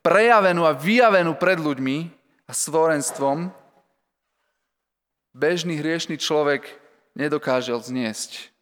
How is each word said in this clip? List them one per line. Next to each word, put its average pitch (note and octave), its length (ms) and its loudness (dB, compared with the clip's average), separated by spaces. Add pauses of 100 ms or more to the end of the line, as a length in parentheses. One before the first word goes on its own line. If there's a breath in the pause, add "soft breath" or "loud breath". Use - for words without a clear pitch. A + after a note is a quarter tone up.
prejavenú F#3+ 640 4
a D#3 80 6
vyjavenú F3+ 640 2
pred F3 240 2
ľuďmi C3+ 360 -2 (520)
a - 80 -16
stvorenstvom, D#3+ 960 -2 (1800)
bežný E3 480 -2
hriešny E3 320 -4
človek C#3+ 640 -2 (320)
nedokáže C3 640 -2
zniesť. A#2 720 -8 (140)